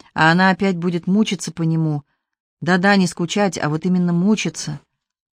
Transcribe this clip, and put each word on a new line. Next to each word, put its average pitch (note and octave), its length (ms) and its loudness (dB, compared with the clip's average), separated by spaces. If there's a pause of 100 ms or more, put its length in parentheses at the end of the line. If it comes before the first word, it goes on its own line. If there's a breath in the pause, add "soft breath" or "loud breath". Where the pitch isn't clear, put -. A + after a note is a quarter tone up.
(160 soft breath)
А D#3+ 160 4
она F#3 180 4
опять F#3+ 280 0
будет E3+ 280 -4
мучиться G3 460 0
по E3 100 -8
нему. D#3+ 420 -2 (560)
Да-да, F#3 360 2
не F#3+ 100 4
скучать, F3 540 -2
а D3+ 100 -2
вот D#3 160 -4
именно F3+ 280 0
мучиться. E3+ 680 -2 (540)